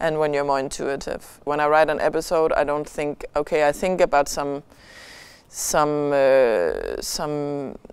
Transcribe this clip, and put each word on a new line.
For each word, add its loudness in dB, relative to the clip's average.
and -2
when 0
you're 0
more 0
intuitive. -8
When -2
I 4
write 6
an 0
episode, 2
I 2
don't -4
think, -8
okay, 2
I 2
think -2
about 2
some, -6
some, 0
uh, 2
some -6